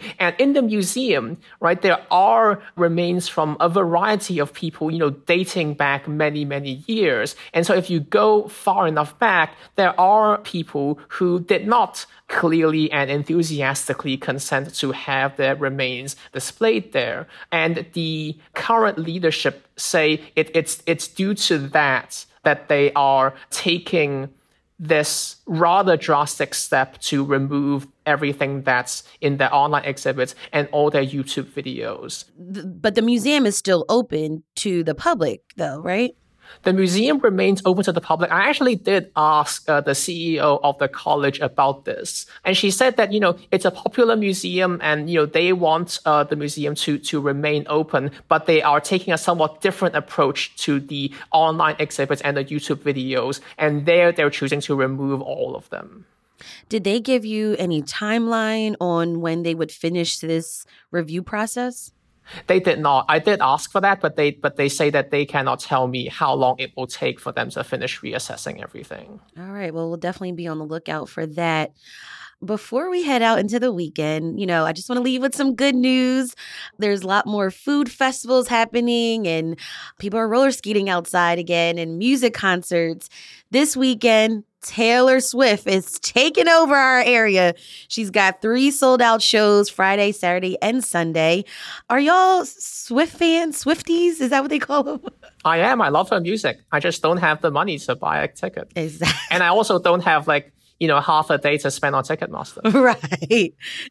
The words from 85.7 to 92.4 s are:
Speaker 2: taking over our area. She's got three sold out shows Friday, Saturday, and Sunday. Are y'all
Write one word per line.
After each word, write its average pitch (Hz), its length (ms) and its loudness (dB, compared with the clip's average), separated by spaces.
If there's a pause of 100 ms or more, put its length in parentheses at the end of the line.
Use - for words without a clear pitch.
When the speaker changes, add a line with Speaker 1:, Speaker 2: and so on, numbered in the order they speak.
Speaker 2:
taking 311 480 2
over 330 300 6
our 262 240 4
area. 208 540 4 (340)
She's 214 220 -6
got 190 300 2
three 254 300 2
sold 262 320 4
out 226 180 4
shows 208 480 4
Friday, 202 440 0
Saturday, 180 500 -2
and 233 220 0
Sunday. 165 600 0 (460)
Are 247 80 2
y'all 359 460 4